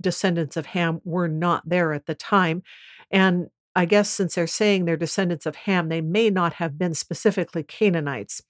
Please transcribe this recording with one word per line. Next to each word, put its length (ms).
descendants 560
of 80
Ham 400
were 240
not 400
there 240
at 140
the 80
time, 480
and 380
I 100
guess 240
since 280
they're 100
saying 400
they're 100
descendants 480
of 100
Ham, 360
they 100
may 300
not 240
have 240
been 160
specifically 680
Canaanites. 880